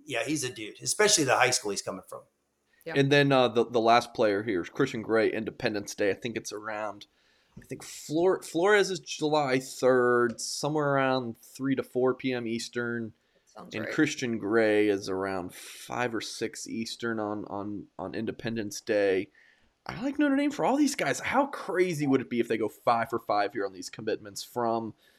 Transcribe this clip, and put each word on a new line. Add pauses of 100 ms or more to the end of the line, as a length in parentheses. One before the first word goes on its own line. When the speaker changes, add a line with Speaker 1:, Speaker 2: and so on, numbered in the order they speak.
Speaker 1:
yeah,
he's
a
dude,
especially
the
high
school
he's
coming
from. (600)
Speaker 2:
Yeah.
Speaker 3:
And
then,
uh,
the,
the
last
player
here
is
Christian
Gray,
Independence
Day.
I
think
it's
around, (520)
I
think
Flor-,
Flores
is
July
third,
somewhere
around (200)
three
to
four
P
M
Eastern. (340)
Speaker 2:
Sounds
Speaker 3:
And
Speaker 2:
right.
Speaker 3:
Christian
Gray
is
around
five
or
six
Eastern
on,
on, (140)
on
Independence
Day. (580)
I
like
Notre
Dame
for
all
these
guys.
How
crazy
would
it
be
if
they
go
five
for
five
here
on
these
commitments
from (260)